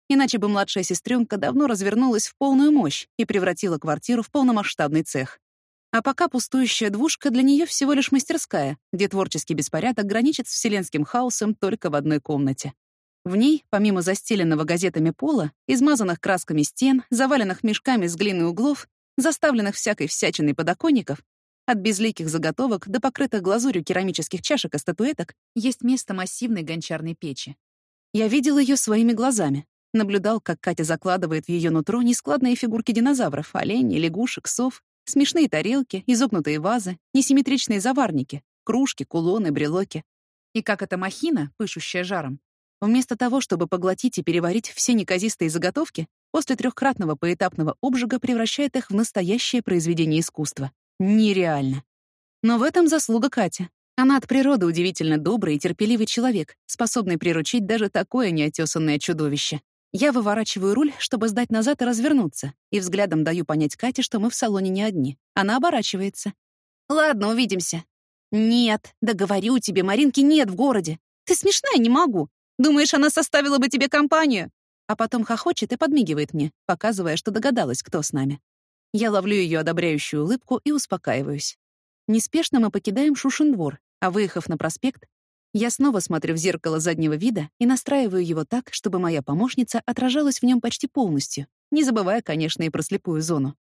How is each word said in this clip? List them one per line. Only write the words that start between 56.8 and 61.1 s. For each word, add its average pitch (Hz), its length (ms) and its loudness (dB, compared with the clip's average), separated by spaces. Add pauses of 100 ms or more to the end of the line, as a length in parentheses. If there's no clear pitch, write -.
приручить 170 480 0
даже 214 240 0
такое 226 400 0
неотёсанное 156 680 0
чудовище. 151 640 -4 (320)
Я 262 200 2
выворачиваю 208 640 0
руль, 285 240 2
чтобы 226 300 -2